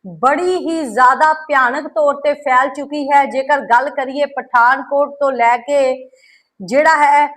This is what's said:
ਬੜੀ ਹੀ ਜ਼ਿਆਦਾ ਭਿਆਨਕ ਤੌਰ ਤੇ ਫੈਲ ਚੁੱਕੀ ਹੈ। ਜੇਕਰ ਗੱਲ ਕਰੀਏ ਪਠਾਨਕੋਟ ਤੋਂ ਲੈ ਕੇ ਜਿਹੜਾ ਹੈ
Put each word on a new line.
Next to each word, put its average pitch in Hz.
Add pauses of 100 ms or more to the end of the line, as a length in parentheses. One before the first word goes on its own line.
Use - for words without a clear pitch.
ਬੜੀ 277
ਹੀ 330
ਜ਼ਿਆਦਾ 254
ਭਿਆਨਕ 285
ਤੌਰ 294
ਤੇ 285
ਫੈਲ 269
ਚੁੱਕੀ 285
ਹੈ। 277
ਜੇਕਰ 269
ਗੱਲ 240
ਕਰੀਏ 277
ਪਠਾਨਕੋਟ 269
ਤੋਂ 277
ਲੈ 240
ਕੇ 262 (540)
ਜਿਹੜਾ 294
ਹੈ 294 (100)